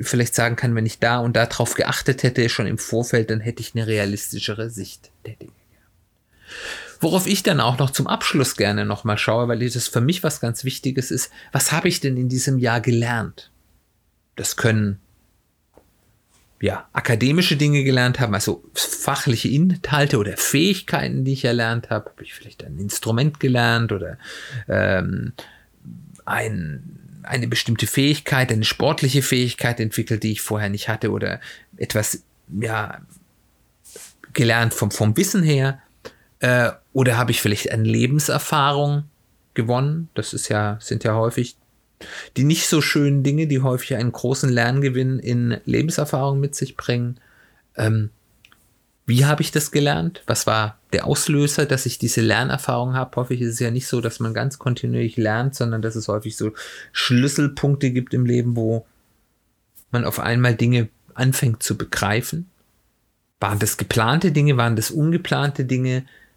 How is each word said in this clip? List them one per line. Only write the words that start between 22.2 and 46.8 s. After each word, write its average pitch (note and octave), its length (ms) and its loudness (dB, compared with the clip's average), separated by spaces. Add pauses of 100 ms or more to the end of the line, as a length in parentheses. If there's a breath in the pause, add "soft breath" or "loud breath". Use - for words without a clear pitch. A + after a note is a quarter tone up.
ich - 100 -20
vielleicht - 320 -20
ein D2 140 -12
Instrument A2+ 640 -2
gelernt A#2 520 2
oder, F#2 240 -6 (520 loud breath)
ähm, G2 680 0 (880 loud breath)
ein, F#2 680 -6 (280)
eine B2 240 -4
bestimmte A#2 400 0
Fähigkeit, C3+ 640 2
eine A2 140 2
sportliche C#3 580 2
Fähigkeit B2 580 0
entwickelt, A2+ 420 -2
die A2 100 0
ich G2+ 80 -6
vorher G#2+ 300 -2
nicht G2+ 180 -6
hatte A2 220 -2
oder G2+ 300 -4 (360 loud breath)
etwas, - 460 -2 (360)
ja, A2 440 -4 (1300 loud breath)
gelernt A#2 420 2
vom, G#2+ 160 0
vom A2 260 2
Wissen F#3 260 2
her? C3+ 380 2 (600 loud breath)
Äh, B2 300 4 (220)
oder B2+ 260 2
habe A#2+ 140 2
ich A2+ 80 0
vielleicht G#2 300 0
an A2 140 0
Lebenserfahrung C#3+ 1200 2 (500)
gewonnen? C#3 600 0
Das - 180 -4
ist - 160 -6
ja, G#2+ 320 0
sind - 240 -4
ja A2 100 2
häufig A2+ 420 0 (800 loud breath)
die B2+ 80 4
nicht D#3+ 240 2
so E3 120 4
schönen C#3+ 440 2
Dinge, D3 220 2
die C#3 140 2
häufig B2+ 360 0
einen A#2 160 0
großen C3 360 0
Lerngewinn C3 680 2
in A#2+ 460 0
Lebenserfahrung C#3 760 0
mit C#3+ 160 0
sich - 220 -6
bringen. A#2+ 420 -2 (580 soft breath)